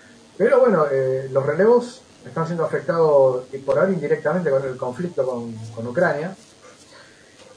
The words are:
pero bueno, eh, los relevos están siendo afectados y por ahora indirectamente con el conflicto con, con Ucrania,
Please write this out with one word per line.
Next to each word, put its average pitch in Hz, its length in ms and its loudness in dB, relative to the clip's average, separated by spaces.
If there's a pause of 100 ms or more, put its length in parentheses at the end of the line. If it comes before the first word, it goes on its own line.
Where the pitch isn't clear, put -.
(360)
pero 247 240 4
bueno, 196 300 4
eh, 131 420 -2
los 135 120 0
relevos 214 560 2 (240)
están 165 220 -6
siendo 165 180 -2
afectados 147 880 2
y 139 60 -8
por 135 200 -2
ahora 180 120 2
indirectamente 156 600 -2
con 135 140 0
el 127 120 -6
conflicto 131 500 -6
con, 117 260 -6 (220)
con 113 140 -10
Ucrania, 160 480 -2 (1200)